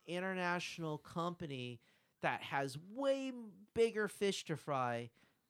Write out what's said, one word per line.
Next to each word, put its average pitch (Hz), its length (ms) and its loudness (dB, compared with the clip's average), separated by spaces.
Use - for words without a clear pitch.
international 175 920 0
company 139 840 -4
that 135 200 2
has 139 380 0
way 269 500 0
m-, 240 220 -8
bigger 214 320 4
fish 196 380 0
to 156 120 -2
fry, 123 540 0